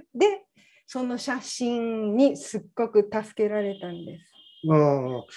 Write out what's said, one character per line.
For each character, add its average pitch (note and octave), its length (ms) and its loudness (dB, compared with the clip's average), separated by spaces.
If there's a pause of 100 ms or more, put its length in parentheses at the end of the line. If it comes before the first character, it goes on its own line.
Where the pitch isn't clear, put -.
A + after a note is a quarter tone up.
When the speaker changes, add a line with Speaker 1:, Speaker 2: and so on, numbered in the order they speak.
(140)
Speaker 1:
で G4 320 2 (400)
そ B3+ 180 -8
の B3 140 -4
写 B3+ 240 -6
真 A3+ 720 -2
に B3+ 220 6
す - 220 -8
っ - 60 -12 (100)
ご A#3 140 0
く G#3 220 4
助 G#3+ 320 -4
け G#3 60 2
ら G#3 120 -2
れ G3 180 -4
た F3+ 100 -10
ん F3 160 -12
で E3 140 -14
す。 - 120 -20 (380)
Speaker 2:
あ C#3 560 2 (120)